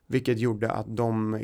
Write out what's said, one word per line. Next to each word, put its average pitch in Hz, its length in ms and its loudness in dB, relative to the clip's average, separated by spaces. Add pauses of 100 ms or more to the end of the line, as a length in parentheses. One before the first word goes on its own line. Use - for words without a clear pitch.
Vilket 127 320 0
gjorde 113 320 0
att 110 260 -4
de 110 460 0